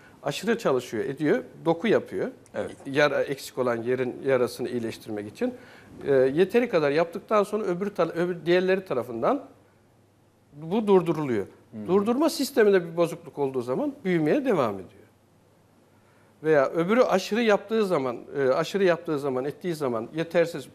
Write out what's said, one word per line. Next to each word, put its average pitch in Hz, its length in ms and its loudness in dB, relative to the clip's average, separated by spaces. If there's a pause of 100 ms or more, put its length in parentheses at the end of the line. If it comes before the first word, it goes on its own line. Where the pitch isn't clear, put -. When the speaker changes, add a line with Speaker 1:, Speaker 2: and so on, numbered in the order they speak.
(240)
Speaker 1:
aşırı 190 340 -2
çalışıyor, 127 480 -2
ediyor, 156 380 0 (220)
doku 165 220 0
yapıyor. 147 440 0 (240)
Speaker 2:
Evet. 95 200 -8 (100)
Speaker 1:
Yara, 139 380 2
eksik - 340 -8
olan 123 180 0
yerin 123 500 -4
yarasını 123 440 0
iyileştirmek 110 580 -8
için. 247 260 -6 (540)
E, 139 60 2
yeteri 160 560 2
kadar 151 220 2
yaptıktan 175 520 0
sonra 208 200 -4
öbür 180 320 -2
ta-, 165 160 0
öbür 170 340 -4
diğerleri 185 400 2
tarafından 123 580 -2 (1120)
bu 170 340 -2
durduruluyor. 156 580 2 (260)
Speaker 2:
Hmm. 107 160 -12
Speaker 1:
Durdurma 233 420 2
sisteminde 202 640 2
bir 165 60 -8
bozukluk 165 420 -4
olduğu 135 220 -2
zaman 180 320 -2 (120)
büyümeye 180 400 2
devam 139 300 2
ediyor. 92 160 -14 (1500)
Veya 151 260 4
öbürü 190 320 2
aşırı 196 400 2
yaptığı 220 440 2
zaman, 135 320 -2 (200)
e, 135 120 2
aşırı 165 340 0
yaptığı 165 360 2
zaman, 135 260 -2
ettiği 156 300 -6
zaman 120 400 -4
yetersiz, 165 600 0